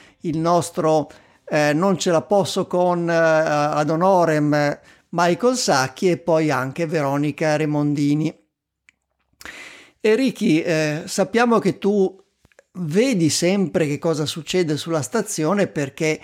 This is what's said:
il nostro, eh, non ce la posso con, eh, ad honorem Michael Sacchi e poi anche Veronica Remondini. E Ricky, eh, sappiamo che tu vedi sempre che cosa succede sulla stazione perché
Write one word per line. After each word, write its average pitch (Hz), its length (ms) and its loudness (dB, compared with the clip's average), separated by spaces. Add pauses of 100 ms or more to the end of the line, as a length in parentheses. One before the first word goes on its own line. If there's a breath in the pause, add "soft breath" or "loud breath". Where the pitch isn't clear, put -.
(200 loud breath)
il 160 180 -4
nostro, 160 720 0 (380 loud breath)
eh, 147 260 0
non 180 260 2
ce - 120 -2
la 160 120 2
posso 196 440 0
con, 175 420 0
eh, 170 60 0
ad 156 760 2
honorem 156 840 2 (340 soft breath)
Michael 175 460 0
Sacchi 156 540 0
e 165 60 2
poi 160 340 0
anche 160 360 -4
Veronica 151 680 -2
Remondini. 147 800 0 (1700 loud breath)
E 220 160 2
Ricky, 208 440 0
eh, 156 440 -2
sappiamo 214 560 0
che 196 180 -2
tu 190 400 0 (540)
vedi 180 580 0
sempre 175 540 0
che 143 140 -4
cosa 156 280 -2
succede 160 500 -2
sulla 160 260 -4
stazione 185 640 -2
perché 156 580 -4